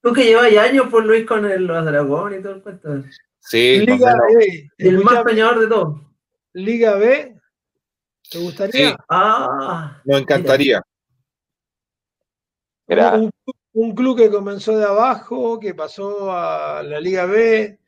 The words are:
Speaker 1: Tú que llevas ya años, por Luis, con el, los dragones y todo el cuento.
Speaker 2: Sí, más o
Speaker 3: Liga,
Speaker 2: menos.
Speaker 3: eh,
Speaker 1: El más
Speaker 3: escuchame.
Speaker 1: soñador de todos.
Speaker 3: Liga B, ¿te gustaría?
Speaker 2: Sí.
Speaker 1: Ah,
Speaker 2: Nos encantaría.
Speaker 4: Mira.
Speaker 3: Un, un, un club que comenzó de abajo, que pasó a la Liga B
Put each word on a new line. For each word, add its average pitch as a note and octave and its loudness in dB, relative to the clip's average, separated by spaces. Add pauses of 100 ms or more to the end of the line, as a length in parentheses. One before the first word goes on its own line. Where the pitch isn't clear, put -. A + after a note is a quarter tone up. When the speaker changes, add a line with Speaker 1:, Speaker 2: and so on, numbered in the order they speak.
Speaker 1:
Tú A#3+ 2
que B3+ 2
llevas A3+ 4
ya G#3 6
años, C4 2
por A3+ 2
Luis, A3 2
con G#3+ -2
el, F#3+ -2
los E3 -4
dragones D#3 -2
y - -16
todo G3 -14
el F#3+ -20
cuento. D#3 -12 (380)
Speaker 2:
Sí, B2 2 (100)
más B3+ 2
o B3 6
Speaker 3:
Liga, A#3+ 4 (160)
Speaker 2:
menos. A3+ 6
Speaker 3:
eh, D#3+ -8
Speaker 1:
El F#3 2
más G3 2 (100)
Speaker 3:
escuchame. A#3 0
Speaker 1:
soñador A3+ 2
de A3 2
todos. F3+ -2 (520)
Speaker 3:
Liga A3 0
B, B3 0 (920)
¿te E3+ -12
gustaría? G#3 -2
Speaker 2:
Sí. - -10 (120)
Speaker 1:
Ah, G#3+ -2
Speaker 2:
Nos C#3 2
encantaría. C3+ 0 (2000)
Speaker 4:
Mira. F3 2
Speaker 3:
Un, A3 0
un, A3 -6 (400)
un A3 -4
club B3+ -2
que A3 4
comenzó G3+ -4
de G#3+ 0
abajo, A#3 -2
que G3 -10
pasó G3 -10
a D#3 -8
la D3 -10
Liga F3+ -4
B A3 0